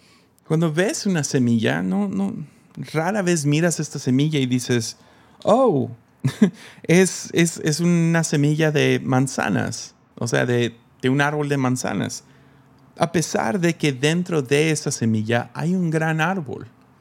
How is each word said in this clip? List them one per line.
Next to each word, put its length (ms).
cuando 260
ves 340
una 180
semilla, 580
no, 260
no, 260
rara 300
vez 220
miras 360
esta 180
semilla 400
y 80
dices, 500
"Oh, 460
<laughs> 640
es, 480
es, 260
es 220
una 440
semilla 460
de 320
manzanas", 920
o 120
sea, 200
de, 300
de 80
un 100
árbol 280
de 100
manzanas. 640
A 120
pesar 480
de 160
que 180
dentro 500
de 280
esa 200
semilla 640
hay 200
un 160
gran 300
árbol 460